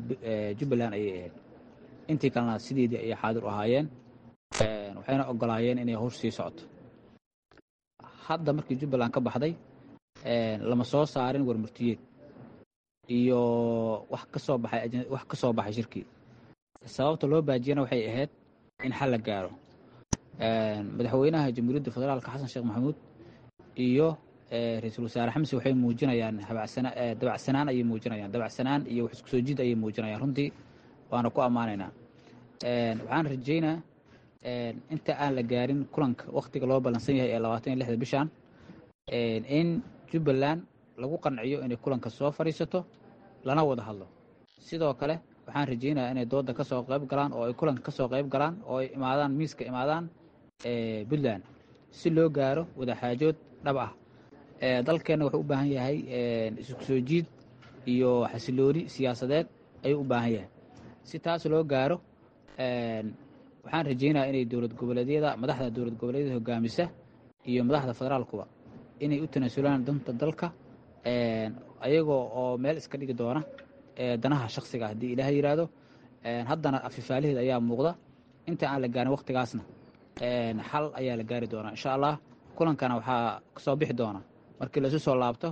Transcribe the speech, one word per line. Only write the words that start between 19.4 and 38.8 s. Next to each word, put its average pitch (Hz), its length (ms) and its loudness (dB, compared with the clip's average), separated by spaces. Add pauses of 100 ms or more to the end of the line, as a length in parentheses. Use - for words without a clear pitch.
Een, 110 460 0 (120)
madaxweynaha 131 560 2
Jamhuuriyadda 127 380 0
Federaalka 127 400 -2
Xasan 135 180 -6
Sheekh 120 160 -6
Maxamuud 120 320 0 (800)
iyo, 135 400 4 (340)
eh, 117 300 0
Ra'iisul 113 240 -6
Wasaare 117 280 0
Xamse 147 240 0
waxay 131 180 2
muujinayaan 120 600 2 (120)
habacsana-, 117 480 -4
eh, 120 220 -2
dabacsanaan 131 500 0
ayay 127 160 2
muujinayaan. 110 480 -2
Dabacsanaan 127 540 0
iyo 120 180 0
wax 117 100 -4
isku - 140 -20
soo 127 120 2
jiid 135 200 0
ayay 120 140 2
muujinayaan. 110 460 -2
Runtii 143 320 -2 (580)
waana 120 200 2
ku 139 100 0
ammaanaynaa. 117 500 0 (720)
Een, 117 380 0
waxaan 135 240 0
rajeynaa, 147 500 0 (640)
een, 120 480 -6
inta 151 280 -2
aan 139 160 2
la 127 80 0
gaarin 123 500 0
kulanka 131 380 0
waqtiga 135 360 -2
loo 131 140 4
ballansan 123 360 2
yahay 127 180 4
ee 113 40 0
labaatan 113 340 0
iyo 127 60 0
lixda 120 180 0
bishan, 139 340 0 (800)